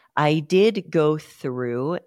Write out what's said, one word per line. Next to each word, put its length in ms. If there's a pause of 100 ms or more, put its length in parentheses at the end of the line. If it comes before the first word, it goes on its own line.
(160)
I 240
did 500
go 280
through 880